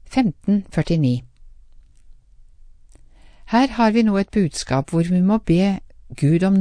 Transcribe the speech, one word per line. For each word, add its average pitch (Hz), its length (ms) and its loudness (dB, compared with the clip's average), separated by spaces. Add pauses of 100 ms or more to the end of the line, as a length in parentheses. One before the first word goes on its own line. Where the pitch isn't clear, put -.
femten 202 640 -2 (100)
førtini. 143 480 0 (2250)
Her 262 120 2 (120)
har 220 160 2
vi 233 80 2
nå 202 160 2
et 196 120 -4
budskap 147 600 -2
hvor 170 160 0
vi 180 160 0
må 208 160 2
be 190 400 0 (300)
Gud 165 340 0
om 190 180 2